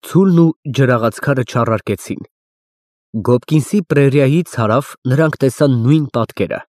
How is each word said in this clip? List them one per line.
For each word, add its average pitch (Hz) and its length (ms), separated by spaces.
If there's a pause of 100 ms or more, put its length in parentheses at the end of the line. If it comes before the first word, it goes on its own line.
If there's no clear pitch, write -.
Ցուլն 180 340
ու 165 140 (160)
ջրաղացքարը 123 760
չառարկեցին։ 113 760 (920)
Գոբկինսի 127 680
պրերիայից 143 720
հարավ 117 380 (120)
նրանք 147 360
տեսան 139 360
նույն 143 300
պատկերը։ - 540 (160)